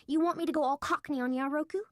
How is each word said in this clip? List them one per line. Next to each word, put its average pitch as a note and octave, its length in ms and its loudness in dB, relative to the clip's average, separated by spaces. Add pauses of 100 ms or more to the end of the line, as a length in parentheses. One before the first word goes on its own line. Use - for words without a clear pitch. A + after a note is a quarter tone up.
you D4 120 2
want E4 180 2
me E4 80 -4
to E4+ 60 0
go D#4 120 2
all C#4 140 2
Cockney D4 440 -2
on B3 120 0
ya, B3+ 120 0
Roku? D4+ 340 -2 (120)